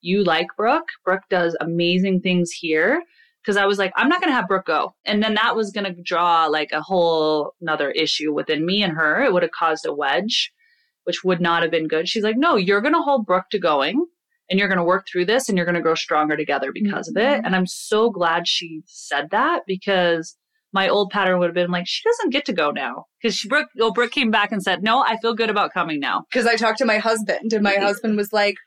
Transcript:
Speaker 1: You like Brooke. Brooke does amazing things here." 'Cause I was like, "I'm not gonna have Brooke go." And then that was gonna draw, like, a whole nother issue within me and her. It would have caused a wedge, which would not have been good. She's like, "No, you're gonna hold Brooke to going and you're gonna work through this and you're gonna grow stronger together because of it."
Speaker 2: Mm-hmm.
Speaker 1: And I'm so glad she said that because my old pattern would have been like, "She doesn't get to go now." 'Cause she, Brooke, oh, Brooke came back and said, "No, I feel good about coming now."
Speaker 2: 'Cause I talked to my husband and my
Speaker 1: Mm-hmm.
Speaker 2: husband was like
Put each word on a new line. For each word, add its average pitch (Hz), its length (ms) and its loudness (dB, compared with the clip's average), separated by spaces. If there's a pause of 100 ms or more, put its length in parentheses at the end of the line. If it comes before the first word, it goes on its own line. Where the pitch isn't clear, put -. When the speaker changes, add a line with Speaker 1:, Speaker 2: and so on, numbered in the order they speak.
Speaker 1:
You 185 240 0
like 170 220 2 (100)
Brooke. 269 320 0 (160)
Brooke 190 260 0
does 170 300 0
amazing 180 600 2
things 180 320 0
here." 170 500 0 (420)
'Cause 202 120 0
I 196 100 2
was 196 120 2
like, 190 180 0
"I'm 240 120 2
not 359 120 2
gonna 349 140 0
have 226 140 0
Brooke 190 180 -2
go." - 280 -2 (100)
And 208 180 0
then 214 120 0
that 214 220 0
was 214 160 -2
gonna 196 220 -6 (100)
draw, 170 420 2
like, 151 260 0
a 156 100 -2
whole 160 800 2
nother 151 300 -2
issue 151 420 -2
within 151 340 -2
me 202 180 0
and 175 80 -2
her. 156 320 0
It 240 80 2
would 180 100 2
have 165 100 -2
caused 160 340 -2
a 156 60 -4
wedge, 147 600 -2 (520)
which 175 200 -6
would 185 160 0
not 170 220 2
have 165 100 0
been 160 160 0
good. 160 200 -2
She's 220 160 -2
like, 220 120 0
"No, 311 200 2
you're 196 240 2
gonna 302 220 2
hold 269 240 0
Brooke 180 240 0
to 208 80 -2
going 165 460 2 (460)
and 190 80 2
you're 202 100 2
gonna 185 160 2
work 185 260 2
through 180 140 0
this 233 240 0
and 208 80 0
you're 175 100 2
gonna 175 140 0
grow 165 140 2
stronger 151 420 0
together 143 360 -2
because - 360 -4
of 156 80 -6
it." 196 40 0 (180)
Speaker 2:
Mm-hmm. 220 80 -4
Speaker 1:
And 185 100 0
I'm 185 100 2
so 220 440 0
glad 175 380 0
she 165 380 -4
said 147 440 -6
that 277 360 2
because 180 680 0 (360)
my 190 160 2
old 196 220 2
pattern 185 300 0
would 175 60 2
have 170 80 -2
been 175 160 0
like, 180 180 -4
"She - 200 -6
doesn't 453 220 0
get 277 160 -2
to 254 60 -4
go 156 180 0
now." 135 360 -8 (160)
'Cause 214 140 -2
she, - 120 -8
Brooke, 294 200 -2 (120)
oh, 226 120 2
Brooke 240 200 -2
came 247 200 0
back 208 200 2
and 202 100 -4
said, 180 220 -2
"No, 233 200 2
I 226 140 0
feel 226 160 -2
good 220 160 -2
about 180 220 0
coming 160 280 -4
now." 113 320 -4
Speaker 2:
'Cause 240 140 0
I 233 100 4
talked 220 220 0
to 269 60 0
my 220 140 2
husband 214 540 -2
and 214 120 0
my 196 100 2
Speaker 1:
Mm-hmm. 196 100 2
Speaker 2:
husband 202 320 0
was 208 160 -4
like 202 240 2 (100)